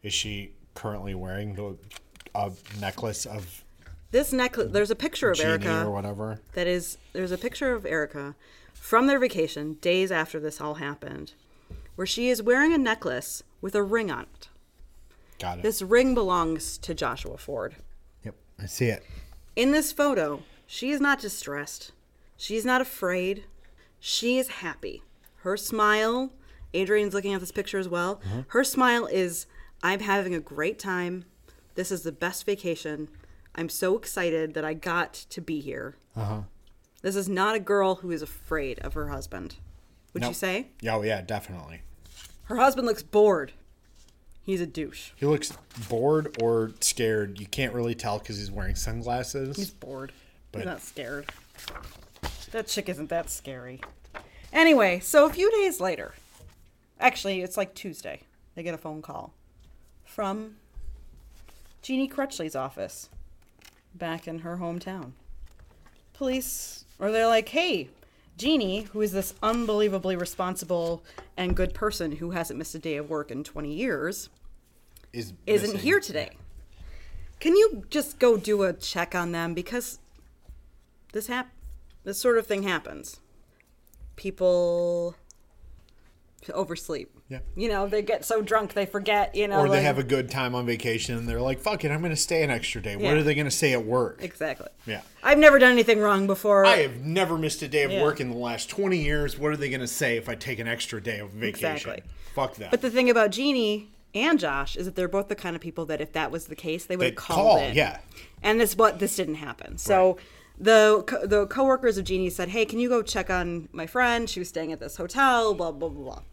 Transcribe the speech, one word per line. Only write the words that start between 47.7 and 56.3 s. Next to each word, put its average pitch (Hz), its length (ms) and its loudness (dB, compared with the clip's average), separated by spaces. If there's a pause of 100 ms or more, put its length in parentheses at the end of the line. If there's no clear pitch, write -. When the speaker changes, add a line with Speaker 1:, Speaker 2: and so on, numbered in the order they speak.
Speaker 1:
really 117 200 -2
tell 107 240 -4
'cause 104 200 -10
he's 101 120 -8
wearing 98 240 -2
sunglasses. 123 840 -4
Speaker 2:
He's 202 140 -6
bored. 135 420 -14 (380)
Speaker 1:
But - 100 -8
Speaker 2:
He's 202 60 -6
not 170 160 -8
scared. 143 480 -10 (1200)
That 226 160 -6
chick 202 200 -4
isn't 151 220 -6
that 170 200 -2
scary. 127 500 -12 (720)
Anyway, 247 480 6
so 302 260 8
a 302 60 4
few 370 180 4
days 403 300 2
later, 180 340 -4 (840)